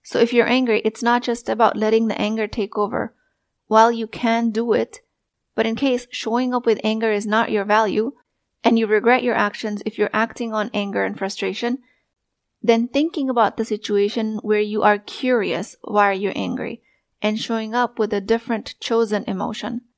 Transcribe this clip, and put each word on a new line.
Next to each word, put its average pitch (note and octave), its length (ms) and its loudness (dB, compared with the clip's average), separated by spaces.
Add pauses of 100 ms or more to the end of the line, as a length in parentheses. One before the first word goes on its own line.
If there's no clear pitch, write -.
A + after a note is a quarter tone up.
So - 180 -4
if A#3+ 140 4
you're A#3+ 140 4
angry, B3 380 2
it's G#3+ 180 -2
not A#3+ 200 2
just A#3 260 -4
about A3 280 2
letting A3 300 2
the - 120 -4
anger G#3+ 280 -2
take G#3 300 -4
over. G#3+ 360 -2 (540)
While A3 240 6
you A3+ 160 -4
can A#3 420 0
do A3+ 240 0
it, - 280 -2 (540)
but A3+ 100 0
in A3+ 100 -2
case B3 340 0
showing B3 440 -2
up B3 120 -2
with A3 200 4
anger A3 260 0
is G#3 160 -2
not A3 240 2
your G#3 140 0
value, G#3+ 480 2 (500)
and A3+ 160 4
you A3 80 2
regret G#3+ 360 4
your A#3+ 120 0
actions G#3 500 -2
if G#3+ 120 -6
you're G#3 160 0
acting A3+ 400 -4
on G#3 200 -2
anger G3+ 300 -2
and G3 140 -4
frustration, G3+ 600 -4 (840)
then A#3 240 4
thinking C#4+ 420 -2
about A#3 280 2
the A3+ 80 -2
situation G#3+ 760 0
where G#3 180 2
you G#3 240 -2
are G#3 140 6
curious G#3 840 -2
why G3+ 300 2
you're F#3+ 220 -2
angry F#3 460 -6 (400)
and G#3+ 180 -2
showing A3 360 -4
up A#3+ 240 -2
with A3 140 0
a G3+ 80 -2
different A3+ 580 -2
chosen A3 480 0
emotion. G3+ 540 -6 (160)